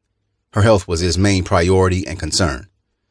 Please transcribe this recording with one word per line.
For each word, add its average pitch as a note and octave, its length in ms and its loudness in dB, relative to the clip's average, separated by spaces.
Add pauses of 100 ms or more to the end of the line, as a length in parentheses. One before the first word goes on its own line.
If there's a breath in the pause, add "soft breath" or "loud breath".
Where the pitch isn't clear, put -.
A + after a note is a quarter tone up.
(540)
Her G2+ 80 2
health G#2+ 260 4
was E2+ 100 -4
his E2+ 180 -2
main F#2+ 280 0
priority F#2 600 0
and - 140 -12
concern. D2+ 480 -4 (440)